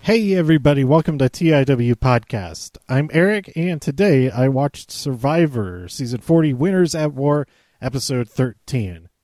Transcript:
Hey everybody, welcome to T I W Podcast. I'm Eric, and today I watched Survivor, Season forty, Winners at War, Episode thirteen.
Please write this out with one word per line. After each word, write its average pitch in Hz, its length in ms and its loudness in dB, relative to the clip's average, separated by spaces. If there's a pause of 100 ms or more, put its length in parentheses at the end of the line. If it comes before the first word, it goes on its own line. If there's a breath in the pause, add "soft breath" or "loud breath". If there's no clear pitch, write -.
Hey 208 300 2
everybody, 147 480 2
welcome 151 360 2
to 131 100 2
T 160 260 0
I 139 80 4
W 120 320 2
Podcast. 113 800 -2 (120)
I'm 139 240 0
Eric, 196 420 0
and 165 260 -4
today 139 520 2
I 127 160 2
watched 135 420 -2
Survivor, 123 960 -2
Season 120 340 -8
forty, 160 320 2
Winners 170 440 0
at 151 160 -2
War, 143 340 0 (340)
Episode 127 480 -4
thirteen. 104 840 -6 (140)